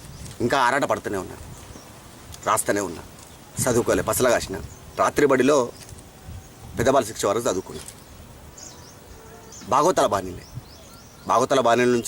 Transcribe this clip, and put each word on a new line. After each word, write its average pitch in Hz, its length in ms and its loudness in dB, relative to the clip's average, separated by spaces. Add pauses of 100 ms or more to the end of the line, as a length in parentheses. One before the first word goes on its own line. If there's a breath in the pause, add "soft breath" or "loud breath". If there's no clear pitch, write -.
(420)
ఇంకా 120 180 2
ఆరాట 127 240 2
పడుతూనే 107 340 -2
ఉన్నా, 90 180 -8 (1120)
రాస్తూనే 104 340 0
ఉన్నా. 87 200 -8 (640)
చదువుకోలే, 113 400 2
పసలగాసిన. 104 540 0 (420)
రాత్రి 104 260 2
బడిలో 131 440 4 (1080)
పెద్దబాల 120 260 4
శిక్ష 113 220 -6
వరకు 113 240 0
చదువుకున్నా. 90 320 -6 (1900)
భాగవతాల 151 360 2
బాణీలే, 95 380 -2 (840)
భాగవతాల 135 320 4
బాణీల 120 280 4
నుంచి 120 200 2